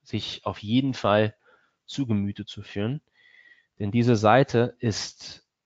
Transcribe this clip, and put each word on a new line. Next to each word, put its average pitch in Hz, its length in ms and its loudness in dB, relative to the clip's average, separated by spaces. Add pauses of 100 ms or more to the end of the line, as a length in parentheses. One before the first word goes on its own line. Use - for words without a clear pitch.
sich - 400 -10
auf 95 160 -6
jeden 127 340 0
Fall 107 420 2 (500)
zu 139 200 -6
Gemüte 101 400 -2
zu - 160 -16
führen. 110 380 -6 (800)
Denn 104 140 -6
diese 120 240 4
Seite 117 640 4
ist - 680 -8 (200)